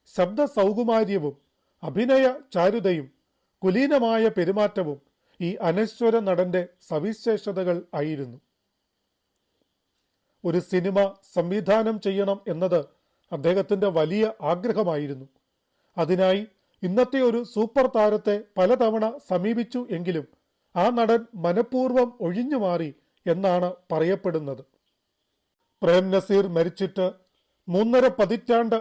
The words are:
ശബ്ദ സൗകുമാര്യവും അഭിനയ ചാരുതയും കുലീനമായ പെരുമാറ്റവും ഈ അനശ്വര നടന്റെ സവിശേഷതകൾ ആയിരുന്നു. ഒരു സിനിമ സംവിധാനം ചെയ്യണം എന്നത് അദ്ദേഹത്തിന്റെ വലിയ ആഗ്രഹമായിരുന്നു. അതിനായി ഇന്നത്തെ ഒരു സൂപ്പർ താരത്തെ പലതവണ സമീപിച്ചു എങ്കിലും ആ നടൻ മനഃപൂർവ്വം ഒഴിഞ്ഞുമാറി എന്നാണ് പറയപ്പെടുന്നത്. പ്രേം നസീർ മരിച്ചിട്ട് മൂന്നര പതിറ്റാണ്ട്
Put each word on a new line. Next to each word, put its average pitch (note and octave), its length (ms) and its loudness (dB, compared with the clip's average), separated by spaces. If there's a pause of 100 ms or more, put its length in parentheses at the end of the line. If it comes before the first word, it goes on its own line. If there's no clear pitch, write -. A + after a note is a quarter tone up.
(140)
ശബ്ദ G3+ 300 0
സൗകുമാര്യവും G3+ 880 0 (480)
അഭിനയ B3 440 2 (260)
ചാരുതയും F3+ 580 0 (520)
കുലീനമായ A3+ 640 2
പെരുമാറ്റവും G3 720 -2 (400)
ഈ E3+ 140 -2
അനശ്വര A3 640 0
നടന്റെ F3+ 500 0 (120)
സവിശേഷതകൾ F#3+ 960 -4 (180)
ആയിരുന്നു. C#3+ 440 -6 (2000)
ഒരു F3 160 0
സിനിമ F#3 380 -2 (340)
സംവിധാനം G#3 680 0
ചെയ്യണം G3 380 -2 (100)
എന്നത് F3 320 0 (520)
അദ്ദേഹത്തിന്റെ F#3+ 540 0
വലിയ F3 380 0 (160)
ആഗ്രഹമായിരുന്നു. D#3+ 840 -4 (680)
അതിനായി F#3 460 2 (400)
ഇന്നത്തെ B3 380 0
ഒരു A#3+ 240 2
സൂപ്പർ A3+ 420 0
താരത്തെ G#3+ 580 0 (100)
പലതവണ A3 500 2 (240)
സമീപിച്ചു A3+ 520 -2 (100)
എങ്കിലും E3+ 360 -4 (480)
ആ F3 160 2
നടൻ A#3 300 2 (140)
മനഃപൂർവ്വം A#3+ 760 0 (120)
ഒഴിഞ്ഞുമാറി F#3 720 -2 (360)
എന്നാണ് F3+ 460 0 (200)
പറയപ്പെടുന്നത്. D#3+ 720 -2 (1200)
പ്രേം F#3 280 4
നസീർ G3 360 2
മരിച്ചിട്ട് F3+ 600 -2 (640)
മൂന്നര A3+ 400 4
പതിറ്റാണ്ട് A3+ 720 0